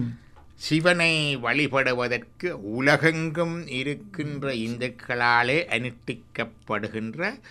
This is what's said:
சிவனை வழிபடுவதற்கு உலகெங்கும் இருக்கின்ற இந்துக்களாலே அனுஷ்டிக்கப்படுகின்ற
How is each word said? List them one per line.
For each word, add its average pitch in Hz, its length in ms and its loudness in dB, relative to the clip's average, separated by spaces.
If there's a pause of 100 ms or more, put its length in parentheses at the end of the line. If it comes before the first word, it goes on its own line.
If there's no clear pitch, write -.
(560)
சிவனை 160 800 2
வழிபடுவதற்கு 123 1120 0
உலகெங்கும் 156 1160 0
இருக்கின்ற 139 840 -6
இந்துக்களாலே 120 1120 2
அனுஷ்டிக்கப்படுகின்ற 117 1700 -6 (120)